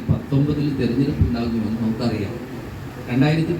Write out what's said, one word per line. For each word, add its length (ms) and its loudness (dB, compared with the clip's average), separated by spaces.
പത്തൊമ്പതിൽ 580 2
തെരഞ്ഞെടുപ്പ് 460 2
ഉണ്ടാകുമെന്ന് 560 0
നമുക്കറിയാം. 500 -2
രണ്ടായിരത്തി 500 4